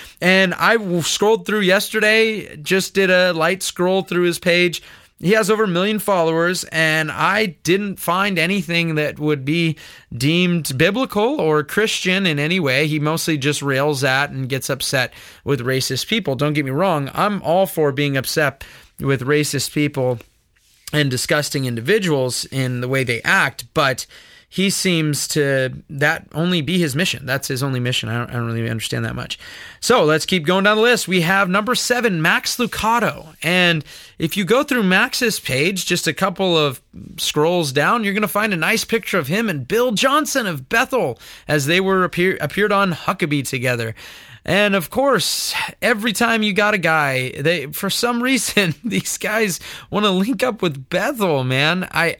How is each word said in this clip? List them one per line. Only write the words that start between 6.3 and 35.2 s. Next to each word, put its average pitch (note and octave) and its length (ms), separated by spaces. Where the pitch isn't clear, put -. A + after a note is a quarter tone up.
and D#3 460
I F#3 360
didn't G3 360
find F#3+ 380
anything E3+ 580
that D3+ 220
would D3 260
be D#3+ 340
deemed E3 640
biblical G#3+ 640
or D3+ 220
Christian G3 640
in D3+ 100
any D#3+ 220
way. C#3 260
He D3+ 140
mostly D#3 400
just C#3 240
rails C#3 400
at C#3 260
and C3+ 180
gets C3 220
upset C3 420
with B2+ 180
racist B2+ 440
people. F#3 300
Don't D3 180
get C#3+ 120
me C3 40
wrong, D3 460
I'm G3 260
all F#3 240
for D3+ 260
being C#3 240
upset C#3 480
with C3+ 220
racist C#3+ 520
people C3+ 460
and D3 180
disgusting C#3 540
individuals C3 800
in B2+ 340
the B2+ 80
way C3 160
they A#2 200
act, E3 500
but C3+ 320
he F#3+ 220
seems D#3+ 580
to C#3 420
that D3 420
only E3+ 300
be F3 180
his C#3+ 160
mission. C#3 300
That's C3 240
his C3 120
only C3 200
mission. B2 260
I A#2 120
don't, A#2+ 100
I - 60
don't A#2 100
really A2+ 240
understand A2+ 340
that A#2 100
much. - 240
So A3+ 240
let's D#3 200
keep F3 200
going F#3 180
down G#3+ 140
the A3 60
list. A#3+ 220
We F3+ 160
have F#3+ 280
number G#3 260
seven, A3+ 460
Max G3 340
Lucado. G#3+ 880
And E3+ 400
if E3 200
you G3+ 80
go B3 180
through B3+ 200
Max's G#3 580